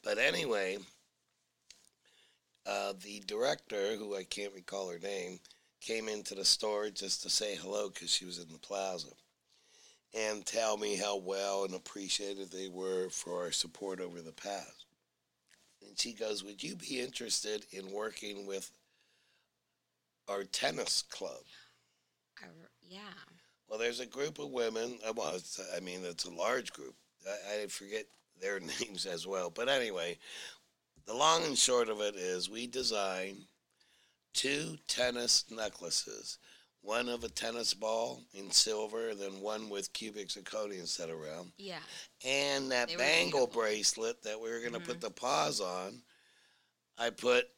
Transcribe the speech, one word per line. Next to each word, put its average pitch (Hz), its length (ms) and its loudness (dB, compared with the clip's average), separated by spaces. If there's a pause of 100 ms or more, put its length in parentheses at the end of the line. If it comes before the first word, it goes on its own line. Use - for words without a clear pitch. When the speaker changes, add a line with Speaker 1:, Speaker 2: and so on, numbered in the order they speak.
Speaker 1:
But 104 140 2
anyway, 117 600 4 (1900)
uh, 98 360 0
the 101 200 -10
director, 107 760 2
who 101 200 -2
I 95 80 -4
can't 101 300 -4
recall 95 360 -4
her 87 100 -6
name, 92 400 -4 (420)
came 110 280 -2
into 104 260 -4
the 95 100 -4
store 107 440 4
just 98 340 -2
to - 60 -4
say 104 260 2
hello 98 340 -2
'cause 87 220 -8
she - 140 2
was 87 140 -8
in 82 120 -12
the 80 80 -14
plaza 95 540 -4 (1000)
and 107 320 0
tell 110 320 4
me 104 180 2
how 101 200 2
well 98 480 0
and 92 100 -2
appreciated 98 760 -4
they 92 160 -6
were 92 420 0
for 87 340 -4
our 87 80 -2
support 92 500 -2
over 87 200 -8
the 82 120 -12
past. - 520 -8 (960)
And 101 180 -10
she 120 140 0
goes, 107 300 -4
"Would 101 200 -12
you 165 120 -6
be - 240 -6
interested 107 720 -4
in 95 200 -10
working 104 540 -6
with 98 260 -6 (1600)
our 101 160 -2
tennis 131 600 0
club?" 69 400 -8 (1000)
Speaker 2:
I - 40 -16
r-, 165 240 -20 (120)
yeah. 190 320 -14 (540)
Speaker 1:
Well, 107 120 -4
there's 120 200 2
a 127 60 -4
group 143 340 -4
of 147 100 -6
women. 117 560 0
Uh, 110 100 0
well, 92 200 0
it's, - 240 -6 (160)
I 87 40 -2
mean, 92 240 -6
it's 87 220 -4
a 90 60 -10
large 107 420 0
group. 67 220 -12 (320)
I, 104 360 -2
I 101 40 -4
forget 101 380 -4 (360)
their 98 180 0
<laughs> 82 220 -4
names 98 240 -4
as 87 220 -4
well. 92 220 0
But 117 200 0
anyway, 95 480 2 (880)
the 107 80 -4
long 156 320 6
and 143 120 2
short 120 320 8
of 107 120 0
it 104 140 2
is 90 340 0
we 113 180 -4
design 101 800 0 (880)
two 151 440 0 (100)
tennis 120 640 4
necklaces, 92 840 -2 (440)
one 117 280 2
of 120 140 -2
a 113 60 -4
tennis 117 440 0
ball 113 480 0 (120)
in 98 180 -10
silver, 110 580 4
and 104 100 -4
then 95 220 -4
one 107 280 -2
with 98 240 -4
cubic 104 360 -6
zirconia 101 580 -4
set 85 220 -2
around. 80 480 -6
Speaker 2:
Yeah. 190 220 -8 (460)
Speaker 1:
And 139 460 4
that 123 160 4
Speaker 2:
They - 80 -4
were 117 40 0
Speaker 1:
bangle 156 420 6
Speaker 2:
beautiful. 117 200 4
Speaker 1:
bracelet 110 600 2
that 110 160 -2
we 113 100 -4
were 117 120 -2
gonna 120 180 -2
put 120 160 -2
Speaker 2:
Mm-hmm. 113 60 -12
Speaker 1:
the 110 100 -2
paws 143 500 2
on, 95 400 -2 (960)
I 117 140 2
put 123 460 6